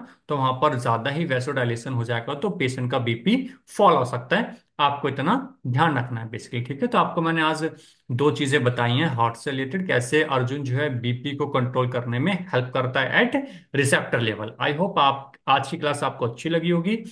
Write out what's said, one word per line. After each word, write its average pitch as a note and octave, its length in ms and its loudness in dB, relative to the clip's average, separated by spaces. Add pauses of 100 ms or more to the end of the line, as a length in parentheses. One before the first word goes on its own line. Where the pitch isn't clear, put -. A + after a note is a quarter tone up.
(280)
तो D3 100 -2
वहां C3 160 0
पर C#3+ 260 2
ज्यादा A#2+ 320 0
ही D#3 160 -2
vasodilation B2+ 680 -2
हो A#2 80 0
जाएगा, A#2 300 -2
तो E3 160 -2
पेशेंट B2+ 420 -2
का C3+ 80 2
बीपी A#2+ 380 2 (400)
फॉल F#3 180 8
हो C3 100 2
सकता B2 320 -2
है, A#3 200 -4 (220)
आपको C#3+ 300 2
इतना C3+ 260 0 (320)
ध्यान C#3 300 2
रखना A#2+ 240 -4
है A2+ 100 -10
basically, A#2+ 360 -8
ठीक C3+ 140 -8
है। - 60 0
तो - 100 0
आपको C#3+ 240 2
मैंने E3 200 2
आज D#3 220 0 (480)
दो C#3+ 200 4
चीजें C#3 320 2
बताई A#2+ 280 2
हैं D3 240 2
हार्ट A#2 200 2
से - 160 -6
रिलेटेड, C3+ 360 -4
कैसे B2+ 360 2
अर्जुन C3+ 400 0
जो B2 140 -2
है D3 120 0 (100)
बीपी B2 360 -4
को C#3+ 140 -2
कंट्रोल B2 420 0
करने A#2+ 280 -2
में D#3 140 2 (200)
हेल्प B2+ 200 0
करता C3+ 280 0
है G#3+ 300 2
at D4 60 0 (380)
receptor C#3 460 2
level। G#2+ 300 -2 (100)
I D3 180 0
hope F3+ 200 0
आप, C3+ 320 2 (160)
आज E3+ 220 2
की E3+ 80 -6
क्लास D3 260 -2
आपको C3 240 -2
अच्छी B2+ 220 -6
लगी E3+ 200 0
होगी। F3 420 0